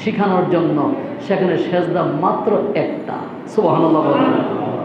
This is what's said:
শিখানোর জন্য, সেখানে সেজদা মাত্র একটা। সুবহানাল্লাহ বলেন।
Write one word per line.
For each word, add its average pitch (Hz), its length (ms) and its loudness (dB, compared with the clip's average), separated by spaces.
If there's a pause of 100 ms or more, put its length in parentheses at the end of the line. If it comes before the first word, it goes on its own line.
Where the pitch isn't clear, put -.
শিখানোর 190 480 2
জন্য, 151 420 2 (340)
সেখানে 180 300 2
সেজদা 175 480 0 (160)
মাত্র 196 360 0 (180)
একটা। 151 380 -4 (340)
সুবহানাল্লাহ 160 540 2
বলেন। - 540 2 (300)